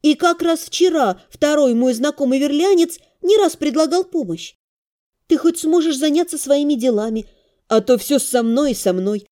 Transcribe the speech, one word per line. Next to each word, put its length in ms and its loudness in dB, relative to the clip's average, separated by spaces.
И 140 2
как 260 0
раз 180 0
вчера 680 0
второй 440 2
мой 200 0
знакомый 460 -2
верлианец 600 0
не 160 2
раз 180 2
предлагал 480 -2
помощь. 520 -8
«Ты 100 2
хоть 220 0
сможешь 380 0
заняться 400 -2
своими 380 0
делами, 500 -2
а 140 2
то 160 2
все 220 0
со 240 -2
мной 280 0
и 40 -2
со 180 -2
мной. 380 -4